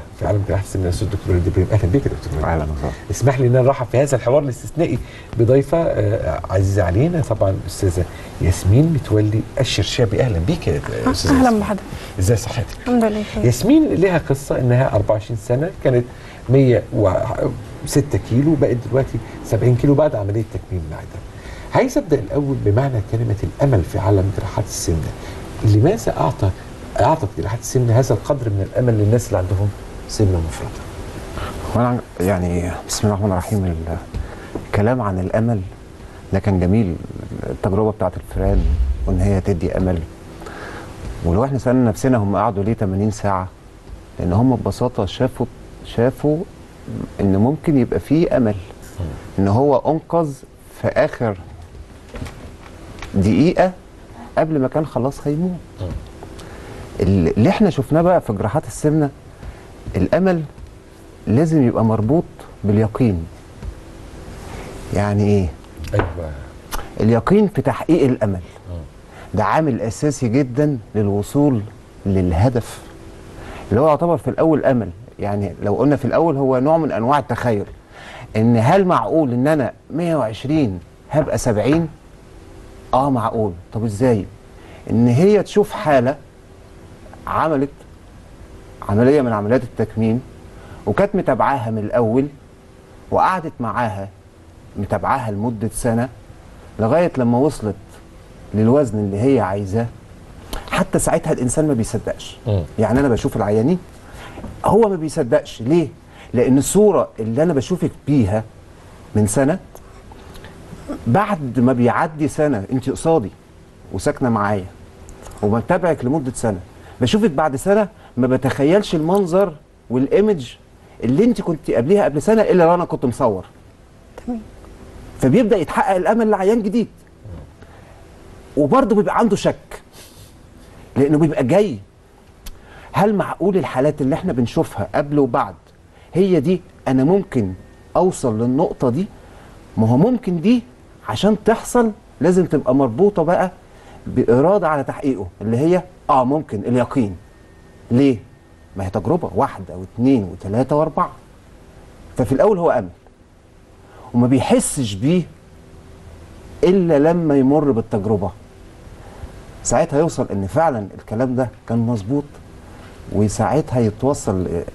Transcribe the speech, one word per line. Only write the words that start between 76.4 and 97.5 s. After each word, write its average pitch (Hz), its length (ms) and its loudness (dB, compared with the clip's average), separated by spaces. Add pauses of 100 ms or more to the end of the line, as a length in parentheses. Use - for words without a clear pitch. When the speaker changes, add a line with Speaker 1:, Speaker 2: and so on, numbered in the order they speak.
Speaker 2:
نوع 156 200 2
من 147 140 -2
أنواع 120 260 0
التخيل، 113 460 -2 (720)
إن 117 200 4
هل 160 280 4
معقول 139 480 2
إن 123 140 0
أنا 147 260 0 (180)
مية 165 260 -2
وعشرين 117 640 -2 (300)
هبقى 135 280 0
سبعين؟ 131 500 0 (1040)
آه 135 160 2
معقول. 113 420 0 (200)
طب 110 120 -4
إزاي؟ 110 420 0 (640)
إن 117 180 4
هي 180 340 4
تشوف 208 300 0
حالة 147 440 2 (1080)
عملت 139 420 0 (1200)
عملية 123 340 4
من 120 100 0
عمليات 107 300 0
التكميم 113 580 -2 (640)
وكانت 202 280 0
متابعاها 123 560 0
من 110 80 -4
الأول 117 480 0 (840)
وقعدت 160 500 0
معاها 104 480 -4 (680)
متابعاها 104 540 -2
لمدة 107 440 -4
سنة 120 340 0 (720)
لغاية 151 400 2
لما 120 200 2
وصلت 127 360 0 (800)